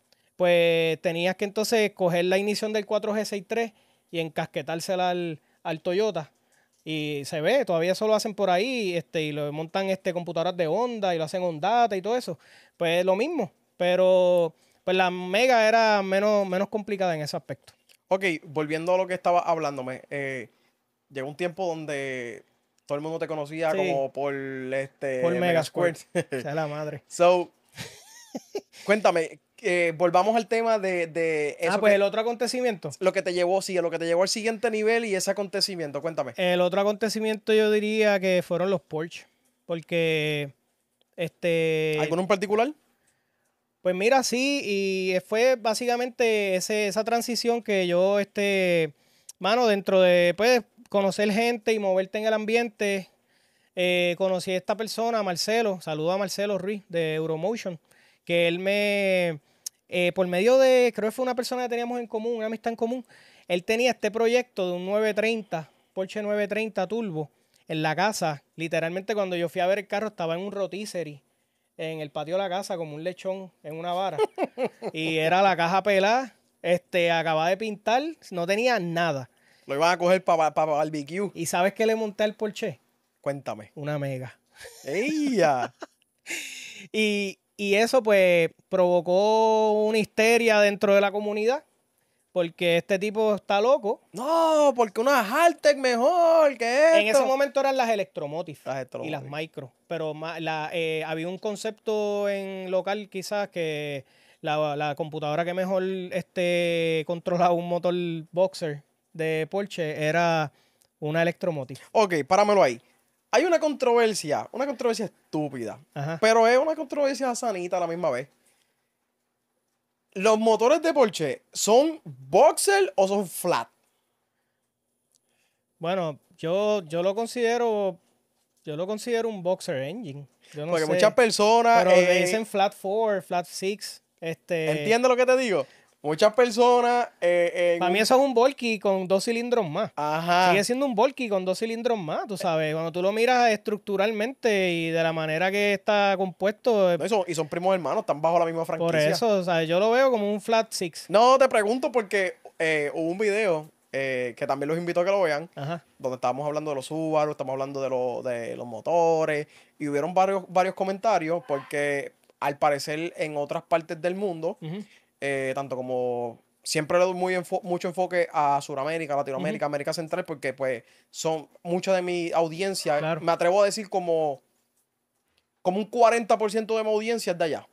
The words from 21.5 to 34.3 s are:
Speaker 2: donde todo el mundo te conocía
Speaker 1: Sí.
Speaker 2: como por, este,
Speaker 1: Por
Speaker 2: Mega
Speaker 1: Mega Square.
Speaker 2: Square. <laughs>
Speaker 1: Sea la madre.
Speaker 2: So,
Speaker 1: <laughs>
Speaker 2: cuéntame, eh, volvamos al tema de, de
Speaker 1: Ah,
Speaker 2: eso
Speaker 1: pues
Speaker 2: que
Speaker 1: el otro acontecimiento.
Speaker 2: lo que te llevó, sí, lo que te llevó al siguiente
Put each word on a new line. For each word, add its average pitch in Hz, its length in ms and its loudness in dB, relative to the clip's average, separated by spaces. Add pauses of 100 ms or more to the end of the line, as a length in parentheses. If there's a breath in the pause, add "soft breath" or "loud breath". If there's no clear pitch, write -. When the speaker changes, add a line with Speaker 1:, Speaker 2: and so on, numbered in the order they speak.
Speaker 2:
donde 139 760 -8 (420)
todo 143 120 -6
el 147 40 -6
mundo 160 160 -8
te 160 100 -6
conocía 156 440 -4
Speaker 1:
Sí. 156 60 0
Speaker 2:
como 139 360 0
por, 139 220 -4
este, 135 840 -6
Speaker 1:
Por 170 120 2
Speaker 2:
Mega 175 140 0
Speaker 1:
Mega 165 160 2
Square. 170 320 -2
Speaker 2:
Square. - 460 -6
<laughs> - 20 -
Speaker 1:
Sea 147 120 -8
la 156 120 -4
madre. 147 400 -10
Speaker 2:
So, 175 440 4 (220)
Speaker 1:
<laughs> - 1120 -16
Speaker 2:
cuéntame, 180 540 2 (220)
eh, 175 360 0
volvamos 180 380 4
al 233 120 0
tema 226 300 0
de, 185 300 -2
de 156 540 -2
Speaker 1:
Ah, 170 80 -2
Speaker 2:
eso 196 100 2
Speaker 1:
pues 214 120 4
Speaker 2:
que 202 40 6
Speaker 1:
el 202 80 4
otro 202 180 0
acontecimiento. 240 800 -4
Speaker 2:
lo 185 140 2
que 190 80 0
te 180 120 -2
llevó, 180 280 2
sí, 190 140 -8
lo 170 140 0
que 160 100 -6
te 165 60 -4
llevó 170 160 2
al 190 80 2
siguiente 226 400 -2